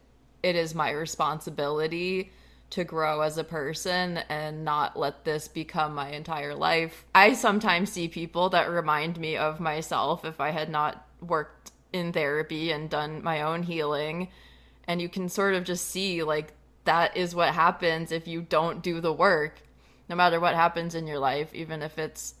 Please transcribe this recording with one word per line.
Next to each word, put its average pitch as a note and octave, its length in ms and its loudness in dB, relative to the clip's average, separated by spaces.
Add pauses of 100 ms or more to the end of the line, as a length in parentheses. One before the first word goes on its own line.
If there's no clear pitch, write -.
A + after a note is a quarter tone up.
(440)
it F3+ 120 2
is E3 200 0
my D3 160 0
responsibility D#3 1400 -2 (380)
to F3+ 140 -4
grow D#3 380 0
as D#3 160 0
a D#3+ 60 -2
person E3+ 760 -2 (120)
and D#3 340 -6
not D3 340 0
let C#3+ 280 -4
this D3+ 220 -2
become D#3 480 -4
my C#3+ 140 -6
entire D3 460 -8
life." E3 500 0 (100)
I G#3 180 10
sometimes G#3 580 2
see E3+ 160 -4
people E3+ 420 0
that F3 200 4
remind E3 500 0
me D#3+ 160 -2
of D#3 240 0
myself D#3 680 -2
if D#3+ 140 -8
I C#3+ 120 0
had D#3 180 -4
not D3+ 380 -2 (140)
worked D#3+ 500 -4 (200)
in F3 220 -4
therapy D#3 580 -2
and D3+ 180 -4
done D3+ 340 -4
my D#3 180 -2
own E3 220 -2
healing. D#3 680 -4 (580)
And F3 140 -2
you F3 80 -6
can F3+ 200 -4
sort G3 240 2
of F3+ 100 0
just F3+ 240 -4
see, F#3 360 -2
like, D#3 300 -2 (320)
that E3 300 4
is F3 200 -2
what D#3+ 180 4
happens E3 580 2
if E3 160 -4
you E3 140 -6
don't E3 400 0
do E3+ 200 -2
the E3 120 2
work. D#3 480 2 (460)
No E3+ 80 -6
matter F3 240 6
what E3+ 160 4
happens E3+ 400 2
in E3 100 -6
your D3+ 140 -4
life, C#3 340 0
even D#3 300 -8
if D3+ 160 -8
it's - 400 -8